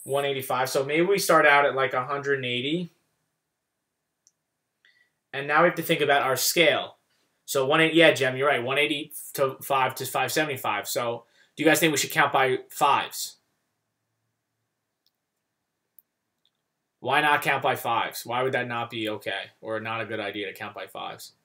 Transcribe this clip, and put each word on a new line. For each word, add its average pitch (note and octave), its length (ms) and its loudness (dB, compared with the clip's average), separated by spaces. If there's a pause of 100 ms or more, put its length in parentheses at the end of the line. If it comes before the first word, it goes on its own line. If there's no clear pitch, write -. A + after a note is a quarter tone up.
One C#3 200 0
eighty-five. C3 460 -2
So C#3+ 120 0
maybe D3 200 0
we F#3+ 160 2
start D#3+ 260 4
out C#3+ 220 6
at, B2+ 80 0
like, C3 180 0
a C3 140 -4
hundred C#3 300 -2
and C3 100 -6
eighty. C#3+ 440 -4 (2500)
And C#3 120 -8
now D3+ 140 2
we F3 60 6
have E3+ 80 2
to E3 80 -6
think D#3 180 0
about C#3 220 4
our C3 140 0
scale. C#3+ 600 2 (480)
So C3+ 220 0
one D#3+ 160 4
eight-, D#3+ 100 2
yeah, D#3+ 200 8
Jem, B2+ 220 0
you're C3+ 140 0
right. B2+ 140 2
One C3+ 160 -2
eighty-five C#3 1160 -2
to C3 100 -8
five C3 260 -4
seventy-five. A#2+ 560 -4
So A#2 380 -4 (280)
do D3 80 -8
you D#3 60 6
guys D3+ 100 6
think D#3+ 140 2
we C3+ 60 -2
should - 140 -2
count D3 200 2
by C3 280 0 (100)
fives? - 640 -2 (3750)
Why C3+ 200 2
not D3 220 2
count C#3 200 -2
by B2+ 140 0
fives? A2+ 480 -4
Why A#2+ 180 -4
would C3 120 -2
that B2 120 -4
not A#2 240 -6
be A2 200 -6
okay G#2 400 -8 (100)
or A2 180 -8
not A2+ 220 -8
a G#2+ 60 -6
good G#2+ 120 -8
idea G2+ 280 -8
to F#2 60 -12
count G#2 220 -14
by F#2+ 120 -12
fives? - 460 -14 (120)